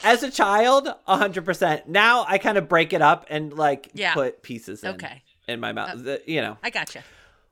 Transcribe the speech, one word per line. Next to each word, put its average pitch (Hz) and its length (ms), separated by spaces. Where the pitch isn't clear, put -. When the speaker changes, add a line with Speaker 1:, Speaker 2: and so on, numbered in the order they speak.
Speaker 1:
as 240 200
a 262 80
child, 240 580
a 190 120
hundred 185 260
percent. 170 420
Now 214 400
I 190 120
kind - 180
of 170 100
break 165 280
it 156 80
up 160 260
and, 151 240
like, 147 400
Speaker 2:
Yeah. 180 220
Speaker 1:
put 131 280
pieces 110 400
in, 190 120
Speaker 2:
Okay. 165 280
Speaker 1:
in 117 140
my 113 120
mouth. 110 180
Speaker 2:
Uh, 143 60
Speaker 1:
The, 127 300
you 156 140
know. 110 220
Speaker 2:
I 233 80
gotcha. 165 340